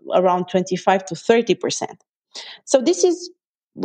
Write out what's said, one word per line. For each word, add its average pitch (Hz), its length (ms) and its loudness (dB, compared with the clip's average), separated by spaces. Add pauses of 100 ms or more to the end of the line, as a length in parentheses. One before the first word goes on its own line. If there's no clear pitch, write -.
(140)
around 180 340 2
twenty-five 190 580 0
to - 80 -10
thirty 233 400 2
percent. - 500 -6 (640)
So 262 160 2
this 349 200 0
is, 359 280 0 (540)